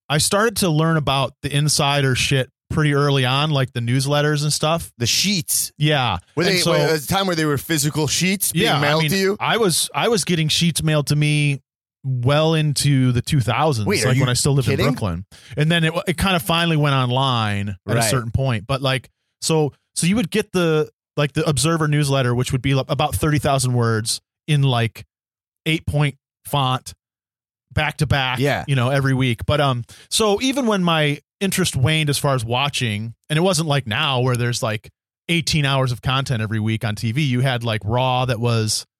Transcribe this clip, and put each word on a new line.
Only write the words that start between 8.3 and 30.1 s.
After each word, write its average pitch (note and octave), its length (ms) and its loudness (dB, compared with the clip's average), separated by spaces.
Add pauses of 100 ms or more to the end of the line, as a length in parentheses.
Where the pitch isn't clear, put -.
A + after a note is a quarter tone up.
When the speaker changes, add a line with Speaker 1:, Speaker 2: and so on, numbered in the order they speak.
Speaker 2:
being E3 140 0
Speaker 1:
Yeah, F3+ 120 2
I - 20 0
Speaker 2:
mailed D3 220 2
Speaker 1:
mean, D3+ 80 0
Speaker 2:
to G3 80 0
you? F#3+ 220 0
Speaker 1:
I D#3 180 0
was, G3 360 0
I D#3 140 0
was A3+ 160 0
getting D#3+ 240 0
sheets E3 340 0
mailed D3+ 260 0
to D3 80 0
me D3 440 0 (440)
well C#3+ 500 2
into C#3+ 580 2
the A#2+ 100 0
two D3+ 180 0
thousands, A#2 460 0
Speaker 2:
Wait, A2 180 0
are - 40 2
Speaker 1:
like, B2+ 80 4
Speaker 2:
you C3+ 60 2
Speaker 1:
when B2+ 80 2
I B2 40 0
still C#3+ 200 0
lived C3 140 0
in C#3 100 2
Speaker 2:
kidding? C#3+ 140 2
Speaker 1:
Brooklyn. F#2+ 340 -4 (320)
And D3+ 120 2
then E3+ 140 2
it, D#3+ 80 0 (140)
it E3+ 100 -2
kinda F#3 240 2
finally E3 360 0
went D3 180 2
online B2 760 0
at F#2+ 140 -10
Speaker 2:
Right. A#2+ 140 0
Speaker 1:
a A#2 40 2
certain A2+ 280 0
point. A#2 360 -2
But, C3+ 140 -4
like, C3 300 -2 (320)
so, D#3 300 0 (220)
so - 120 -2
you F#3+ 100 2
would A3+ 140 -2
get G#3 220 -2
the, D#3+ 360 2 (280)
like, D3 160 0
the D#3 160 0
Observer D#3 400 0
newsletter, C#3 460 2
which B2 180 -2
would C3+ 100 -2
be, C#3 120 0
like, C3 160 0
about D3 240 -2
thirty D3+ 240 2
thousand C3+ 340 0
words A2+ 480 0 (260)
in, D3 160 0
like, A#2 440 -2 (580)
eight-point D3 520 -2 (280)
font, C3 500 -4 (760)
back D3+ 260 -2
to D3+ 80 0
back, B2+ 320 2
Speaker 2:
Yeah. B2 300 0
Speaker 1:
you C#3+ 80 0
know, B2 140 2
every C3+ 240 2
week. B2+ 320 0
But, D3 140 0
um, C3 240 0 (260)